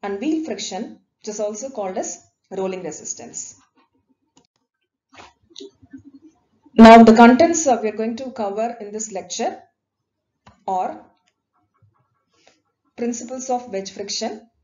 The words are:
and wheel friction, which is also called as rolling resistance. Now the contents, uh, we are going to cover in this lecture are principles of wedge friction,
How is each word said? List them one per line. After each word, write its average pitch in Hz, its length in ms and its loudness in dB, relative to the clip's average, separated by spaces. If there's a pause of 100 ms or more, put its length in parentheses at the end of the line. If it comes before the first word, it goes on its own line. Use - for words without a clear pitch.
and 202 200 -10
wheel 311 240 -6
friction, - 540 -12 (200)
which - 80 -20
is 208 140 -10
also 220 280 -10
called 190 280 -10
as - 260 -10 (260)
rolling 190 340 -8
resistance. - 760 -16 (3250)
Now 226 280 12
the 226 100 8
contents, 254 540 4
uh, 240 140 2
we 214 80 -4
are 214 80 -10
going 226 180 -6
to 262 160 -12
cover 220 480 -8
in 208 140 -16
this 214 180 -12
lecture 220 500 -10 (1040)
are 190 400 -8 (1900)
principles 240 540 -10
of 247 220 -8
wedge 190 200 -10
friction, 220 540 -12 (180)